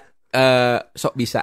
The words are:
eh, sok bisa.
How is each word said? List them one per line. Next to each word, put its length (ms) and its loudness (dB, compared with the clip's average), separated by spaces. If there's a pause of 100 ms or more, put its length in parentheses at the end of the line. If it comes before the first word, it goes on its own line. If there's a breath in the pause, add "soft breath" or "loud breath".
(280)
eh, 500 2 (120)
sok 240 -6
bisa. 280 -4